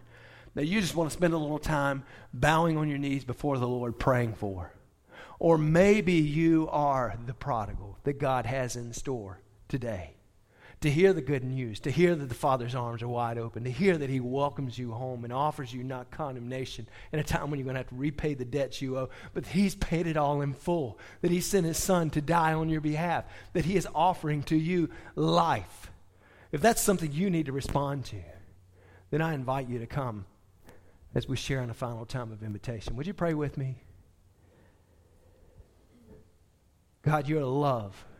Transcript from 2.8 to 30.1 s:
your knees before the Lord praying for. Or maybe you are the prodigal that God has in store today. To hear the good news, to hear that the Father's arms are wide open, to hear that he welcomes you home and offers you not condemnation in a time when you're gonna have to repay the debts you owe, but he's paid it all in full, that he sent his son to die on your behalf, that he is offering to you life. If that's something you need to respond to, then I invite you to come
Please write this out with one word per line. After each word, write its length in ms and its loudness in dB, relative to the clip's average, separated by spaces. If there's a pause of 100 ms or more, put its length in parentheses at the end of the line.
your 80 -2
knees 260 -2
before 340 -2
the 100 0
Lord 300 -2
praying 360 2
for. 400 -8 (680)
Or 180 6
maybe 560 6
you 580 4
are 540 2
the 80 -6
prodigal 680 -4
that 160 -2
God 260 0
has 300 -2
in 160 -8
store 480 -6 (300)
today. 460 -4 (680)
To 100 4
hear 220 6
the 80 0
good 240 -2
news, 360 -4
to 100 0
hear 220 6
that 120 -2
the 100 -6
Father's 400 2
arms 260 -4
are 60 -4
wide 300 -2
open, 260 -6
to 80 -2
hear 260 4
that 120 -2
he 100 0
welcomes 580 -2
you 140 -6
home 320 -8
and 80 -8
offers 420 -2
you 80 -8
not 300 -8
condemnation 800 -8 (240)
in 60 0
a 40 0
time 260 -2
when 80 -4
you're 80 -6
gonna 140 -6
have 80 -8
to 80 -14
repay 380 -2
the 100 -6
debts 380 -4
you 160 -4
owe, 120 -6 (240)
but 120 -6
he's 300 2
paid 320 0
it 100 -2
all 240 2
in 120 -2
full, 460 -2 (220)
that 100 2
he 80 4
sent 260 2
his 120 0
son 320 2
to 120 0
die 300 4
on 160 0
your 140 0
behalf, 420 0 (300)
that 100 2
he 140 2
is 180 2
offering 480 2
to 140 2
you 320 2 (260)
life. 760 2 (600)
If 80 -2
that's 220 6
something 320 2
you 160 0
need 160 2
to 80 -6
respond 520 -2
to, 120 -10 (920)
then 120 0
I 140 0
invite 340 -4
you 100 -4
to 80 -8
come 380 -4 (880)